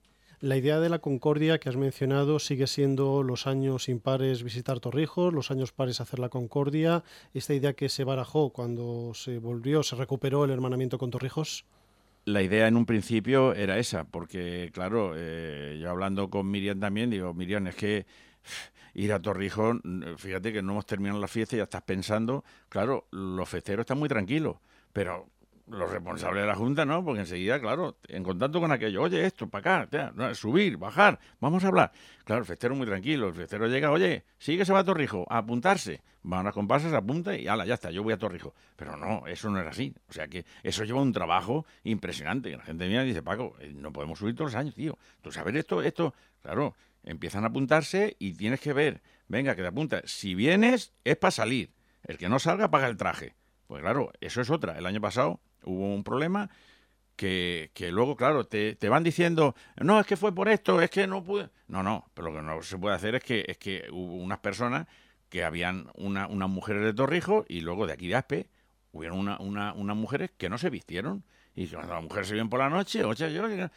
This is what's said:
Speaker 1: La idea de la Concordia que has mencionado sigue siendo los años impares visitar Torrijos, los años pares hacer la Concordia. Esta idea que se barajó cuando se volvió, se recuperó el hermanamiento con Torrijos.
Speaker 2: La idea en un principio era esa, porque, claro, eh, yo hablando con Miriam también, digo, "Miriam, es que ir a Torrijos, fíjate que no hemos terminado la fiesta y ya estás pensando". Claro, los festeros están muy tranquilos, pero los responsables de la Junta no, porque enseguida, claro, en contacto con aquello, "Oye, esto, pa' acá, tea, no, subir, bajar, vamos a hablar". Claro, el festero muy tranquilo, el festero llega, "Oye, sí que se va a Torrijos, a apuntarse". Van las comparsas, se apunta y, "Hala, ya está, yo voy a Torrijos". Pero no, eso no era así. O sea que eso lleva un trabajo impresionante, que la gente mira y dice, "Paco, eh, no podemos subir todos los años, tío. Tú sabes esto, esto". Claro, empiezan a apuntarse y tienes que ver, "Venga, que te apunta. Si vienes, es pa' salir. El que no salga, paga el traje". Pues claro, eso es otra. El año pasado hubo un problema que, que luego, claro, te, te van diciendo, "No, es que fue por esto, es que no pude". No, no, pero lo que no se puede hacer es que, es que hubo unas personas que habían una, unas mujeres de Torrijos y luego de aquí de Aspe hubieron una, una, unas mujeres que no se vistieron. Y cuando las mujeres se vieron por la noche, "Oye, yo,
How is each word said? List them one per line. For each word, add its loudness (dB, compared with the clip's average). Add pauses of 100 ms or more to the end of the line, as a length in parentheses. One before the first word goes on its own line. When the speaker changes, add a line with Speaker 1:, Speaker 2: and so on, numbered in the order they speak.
(380)
Speaker 1:
La 2
idea 4
de 4
la 2
Concordia 2
que -6
has -2
mencionado 2
sigue 0
siendo 2
los -2
años 0
impares 0
visitar -4
Torrijos, 2
los 0
años -2
pares 0
hacer -8
la 0
Concordia. 2 (280)
Esta -2
idea 4
que -2
se -2
barajó 2
cuando -6
se -6
volvió, 2
se -2
recuperó 2
el 2
hermanamiento 0
con -2
Torrijos. -4 (600)
Speaker 2:
La 4
idea 6
en 8
un 6
principio 4
era 0
esa, -2
porque, -6
claro, 0
eh, -8
yo -6
hablando 0
con 0
Miriam 0
también, 0
digo, -2
"Miriam, -2
es -8
que 0 (880)
ir 0
a 0
Torrijos, 0 (420)
fíjate -4
que -2
no -2
hemos -2
terminado -2
la -2
fiesta -2
y 0
ya 2
estás -8
pensando". -2 (240)
Claro, -2
los -4
festeros -2
están -2
muy 0
tranquilos, 0 (360)
pero -4 (400)
los -4
responsables -2
de 2
la 2
Junta 2
no, 0
porque -2
enseguida, -2
claro, -4
en -8
contacto -2
con 2
aquello, 0
"Oye, 2
esto, -4
pa' -6
acá, 2
tea, -2
no, -2
subir, 2
bajar, 6 (220)
vamos 4
a 6
hablar". 6 (340)
Claro, 0
el -8
festero -2
muy -2
tranquilo, 0
el -4
festero -4
llega, 2
"Oye, 2 (140)
sí 0
que 4
se 4
va 8
a 4
Torrijos, 0
a 0
apuntarse". 0 (200)
Van -2
las -2
comparsas, 2
se 4
apunta 0
y, -6
"Hala, 0
ya 0
está, -6
yo -4
voy 2
a 0
Torrijos". -6 (240)
Pero -12
no, -4
eso -6
no 0
era -4
así. -6 (160)
O -20
sea -8
que -10 (180)
eso -2
lleva 0
un 4
trabajo 2 (160)
impresionante, -4
que -10
la -16
gente -6
mira 2
y 0
dice, -4
"Paco, -6
eh, -16
no -12
podemos -8
subir -2
todos -4
los -2
años, -4
tío. -6 (240)
Tú -14
sabes -4
esto, 0
esto". 0 (280)
Claro, -2 (260)
empiezan -6
a 2
apuntarse 2
y -4
tienes 0
que -2
ver, 2 (240)
"Venga, 0
que -4
te -2
apunta. -2
Si -6
vienes, 4 (100)
es 4
pa' 4
salir. -2 (320)
El -10
que -4
no 4
salga, 2
paga 4
el 0
traje". -4 (320)
Pues -12
claro, 0
eso -4
es 0
otra. -2
El -4
año -2
pasado 0 (240)
hubo -2
un -2
problema -2 (680)
que, -2
que -6
luego, 2
claro, 2
te, -2
te 0
van 6
diciendo, 4 (220)
"No, 6
es 2
que 2
fue 2
por 0
esto, 4
es 4
que 2
no -4
pude". -4 (180)
No, -4
no, -2
pero -6
lo -6
que -8
no -4
se -8
puede 0
hacer -2
es -2
que, -2
es -8
que -8
hubo -8
unas -6
personas -2 (420)
que -4
habían -2
una, -4
unas -2
mujeres 0
de 2
Torrijos 2
y -6
luego -2
de -4
aquí -10
de 0
Aspe -2 (440)
hubieron -6
una, -2
una, -6
unas -4
mujeres -4
que -4
no -4
se -2
vistieron. -6 (320)
Y -4
cuando -8
las -6
mujeres -4
se -4
vieron 0
por 0
la 4
noche, 0
"Oye, 0
yo, -4 (340)